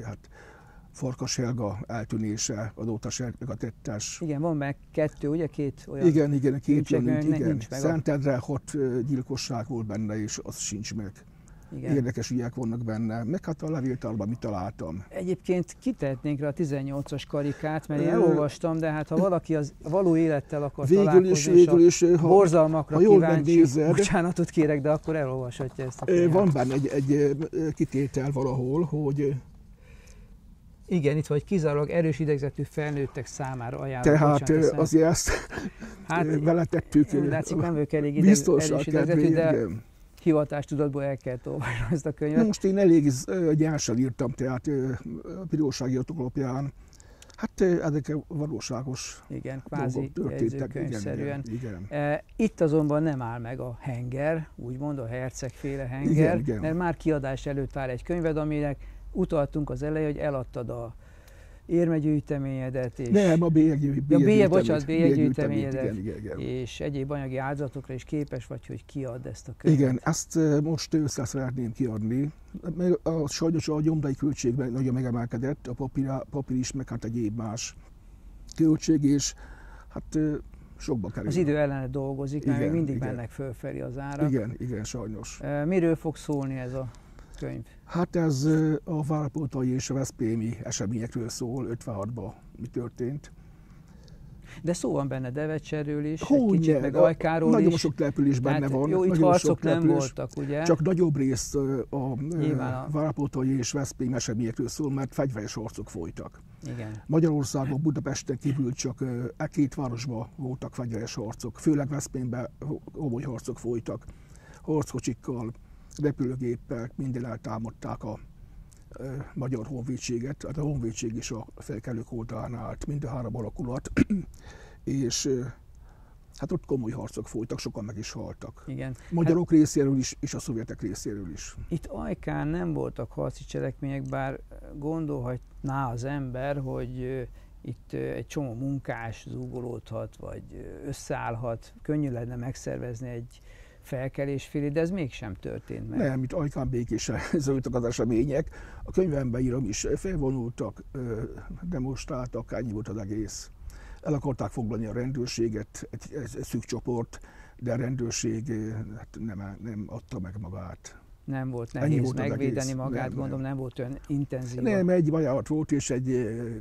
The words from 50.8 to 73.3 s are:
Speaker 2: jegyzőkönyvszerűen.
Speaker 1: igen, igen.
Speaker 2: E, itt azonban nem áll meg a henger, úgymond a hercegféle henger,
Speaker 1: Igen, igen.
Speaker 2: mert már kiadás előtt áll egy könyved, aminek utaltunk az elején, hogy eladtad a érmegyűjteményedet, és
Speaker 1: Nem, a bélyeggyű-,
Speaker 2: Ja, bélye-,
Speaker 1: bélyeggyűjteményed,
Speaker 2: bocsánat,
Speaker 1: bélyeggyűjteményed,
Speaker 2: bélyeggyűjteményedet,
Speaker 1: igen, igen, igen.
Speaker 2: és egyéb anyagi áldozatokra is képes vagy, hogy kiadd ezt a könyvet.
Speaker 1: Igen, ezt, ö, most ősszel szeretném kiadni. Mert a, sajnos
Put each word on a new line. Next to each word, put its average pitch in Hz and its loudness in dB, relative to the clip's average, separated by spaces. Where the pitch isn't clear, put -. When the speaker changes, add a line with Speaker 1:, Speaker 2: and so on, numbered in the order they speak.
Speaker 2:
jegyzőkönyvszerűen. 139 -4
Speaker 1:
igen, 113 -8
igen. 147 -4
Speaker 2:
E, 147 -2
itt - 0
azonban 151 4
nem 147 0
áll 117 -6
meg 120 -8
a 123 -8
henger, 139 -4
úgymond 135 -6
a 123 -6
hercegféle 131 -6
henger, 135 -2
Speaker 1:
Igen, 160 6
igen. 123 -2
Speaker 2:
mert 160 -2
már 170 0
kiadás 135 -2
előtt 139 -4
áll 135 -4
egy 123 -6
könyved, 165 0
aminek 147 0
utaltunk 151 0
az 127 -6
elején, 156 0
hogy 147 -2
eladtad 131 -4
a 117 -8
érmegyűjteményedet, 143 0
és 127 -4
Speaker 1:
Nem, 175 6
a 170 4
bélyeggyű-, 156 6
Speaker 2:
Ja, 139 2
bélye-, 147 6
Speaker 1:
bélyeggyűjteményed, 208 8
Speaker 2:
bocsánat, 156 4
Speaker 1:
bélyeggyűjteményed, 143 4
Speaker 2:
bélyeggyűjteményedet, 131 -2
Speaker 1:
igen, 104 -6
igen, 85 -6
igen. 127 -4
Speaker 2:
és 120 -8
egyéb 139 -4
anyagi 135 -4
áldozatokra 135 -6
is 123 -8
képes 143 -4
vagy, 127 -12
hogy 127 -10
kiadd 127 -8
ezt - -12
a 123 -12
könyvet. 151 4
Speaker 1:
Igen, 131 4
ezt, - -2
ö, 151 4
most 156 -2
ősszel 143 0
szeretném 127 -4
kiadni. 117 -2
Mert 175 2
a, 160 0
sajnos 160 0